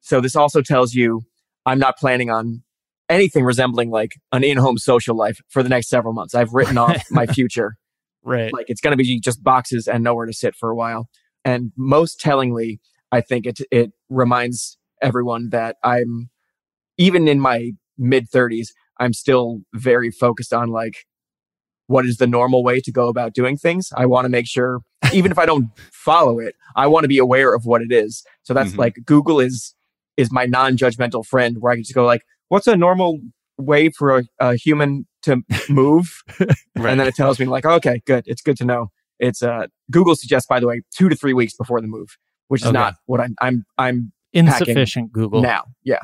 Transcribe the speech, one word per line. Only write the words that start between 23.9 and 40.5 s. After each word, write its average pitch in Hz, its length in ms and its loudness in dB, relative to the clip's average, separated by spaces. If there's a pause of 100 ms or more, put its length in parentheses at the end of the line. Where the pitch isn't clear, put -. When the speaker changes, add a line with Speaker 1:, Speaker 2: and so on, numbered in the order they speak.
Speaker 1:
I 127 100 0
wanna 127 220 2
make 120 200 -2
sure, 127 320 -4 (320)
even 185 180 2
if 170 80 -2
I 165 80 2
don't 143 220 2 (240)
follow 151 480 2
it, 110 160 -10 (180)
I 110 140 2
wanna 156 180 4
be 139 120 2
aware 127 360 4
of 113 100 -2
what 117 180 2
it 117 100 -4
is. 113 320 0 (180)
So - 100 -6
that's 120 180 0
Speaker 3:
Mm-hmm. 98 100 -6
Speaker 1:
like, 120 240 0
Google 147 340 4
is, 127 360 -2 (420)
is 123 160 0
my 127 140 0
non-judgmental 123 760 0
friend 120 360 0
where 120 120 0
I 120 40 0
can 117 80 -10
just - 100 -16
go 123 120 4
like, 120 160 2 (260)
"What's 196 180 2
a 233 100 4
normal 175 420 2 (400)
way 147 320 2
for 139 280 2
a, 123 40 0 (180)
a 123 160 2
human 143 500 0 (180)
to 131 180 0 (260)
move?" 147 580 2
Speaker 3:
<laughs> - 140 -12 (340)
Right. 117 160 -2
Speaker 1:
And 131 100 2
then 131 60 2
it 131 80 -2
tells 131 240 0
me, 131 80 -2
like, 131 200 -4
"Okay, 156 400 2
good. 127 200 0
It's - 160 -10
good 143 140 0
to - 80 -6
know." 120 240 -2 (300)
It's, 123 240 -2
uh, 117 240 -4 (240)
Google 170 260 4
suggests, 123 320 -2
by 131 100 2